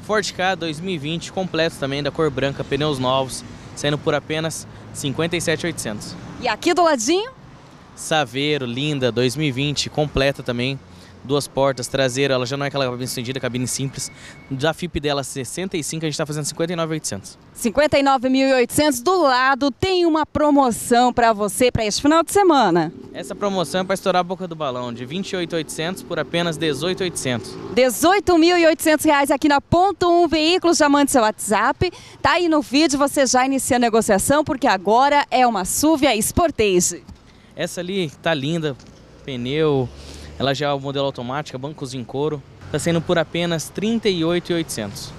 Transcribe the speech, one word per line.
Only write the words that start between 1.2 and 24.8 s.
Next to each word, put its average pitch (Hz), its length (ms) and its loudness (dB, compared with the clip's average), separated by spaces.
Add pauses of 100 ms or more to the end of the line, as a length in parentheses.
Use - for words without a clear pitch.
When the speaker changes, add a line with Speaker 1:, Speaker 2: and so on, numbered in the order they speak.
Speaker 1:
completo 165 440 -2
também, 143 260 -4
da 143 80 -2
cor 156 200 0
branca, 135 320 -2
pneus 143 360 -2
novos, 127 460 0 (300)
saindo 147 240 -2
por 156 160 0
apenas 156 520 -4 (280)
cinquenta 160 420 -4
e 165 40 -2
sete 156 240 -2
mil 175 40 -2
oitocentos. 110 460 -10 (260)
Speaker 2:
E 240 80 -4
aqui 226 240 0
do 359 100 2
ladinho? 330 480 2 (640)
Speaker 1:
Saveiro, 143 680 -2
linda, 127 480 -2
dois 123 240 2
mil 151 120 0
e 135 40 -2
vinte, 139 380 -2
completa 139 520 -2
também. 123 360 -4 (460)
Duas 139 240 -2
portas, 135 400 -2
traseira, 135 460 0
ela 123 120 -2
já 135 100 -6
não 143 80 -4
é 143 40 -2
aquela 139 160 -2
cabine 123 200 -6
estendida, 127 360 -6
cabine 127 260 -4
simples. - 460 -8 (360)
Da 135 240 -2
fip 170 280 -6
dela, 143 240 -2
sessenta 175 520 -8
e 156 60 -4
cinco, 160 220 -6
a 160 40 0
gente 147 80 -6
tá 165 80 -2
fazendo 147 200 -6
cinquenta 165 280 -4
e 175 40 -4
nove 165 100 -2
mil 160 80 -4
oitocentos. - 420 -8 (160)
Speaker 2:
Cinquenta 285 460 2
e 285 60 4
nove 269 240 2
mil 269 180 4
e 269 60 4
oitocentos. 262 480 2
Do 359 220 2
lado 262 500 2
tem 370 340 2
uma 311 180 2
promoção 262 880 2
pra 233 200 4
você 214 400 0
pra 226 120 -2
este 208 160 -2
final 320 220 4
de 320 80 -4
semana. 226 600 4 (200)
Speaker 1:
Essa 170 220 -10
promoção 185 460 -2
é 190 40 -2
pra 190 100 -2
estourar 180 260 0
a - 20 2
boca 180 240 -6
do 165 80 -10
balão, 123 380 -6